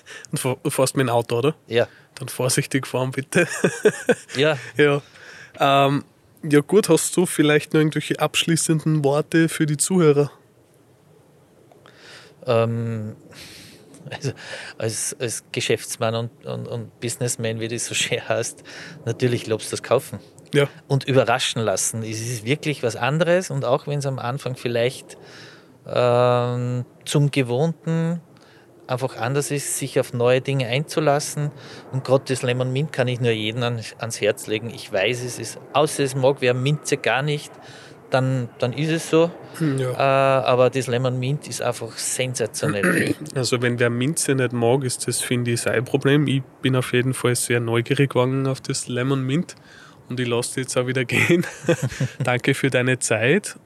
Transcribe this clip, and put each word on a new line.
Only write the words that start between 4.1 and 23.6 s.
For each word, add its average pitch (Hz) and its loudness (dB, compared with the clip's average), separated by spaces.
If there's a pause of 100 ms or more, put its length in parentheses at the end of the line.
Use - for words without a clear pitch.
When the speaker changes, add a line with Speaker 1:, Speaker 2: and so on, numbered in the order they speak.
Speaker 2:
Ja. 143 2 (180)
Speaker 1:
Ja. 143 4 (580)
Ähm, 139 4 (380)
ja 147 6
gut, 190 4
hast - 2
du 175 4
vielleicht 151 2
noch 156 6
irgendwelche 151 0
abschließenden 156 2
Worte 156 2
für - -2
die 147 -2
Zuhörer? 147 4 (2250)
Speaker 2:
Ähm, 113 0 (920)
also 131 -6 (440)
als, - -6
als - -6
Geschäftsmann 113 -2
und, 117 -6
und, 120 -8
und 117 -10
Businessman, 117 -4
wie 110 -4
das 117 -6
so - -8
schön - -2
heißt, 113 -2 (420)
natürlich 117 0
glaubst 110 -4
du - -8
das - -6
kaufen. 117 0 (340)
Speaker 1:
Ja. 143 4 (180)
Speaker 2:
Und 139 0
überraschen 123 2
lassen. 107 -2
Es 110 -6
ist 117 -8
wirklich 147 -2
was 113 0
anderes 160 0
und 139 -4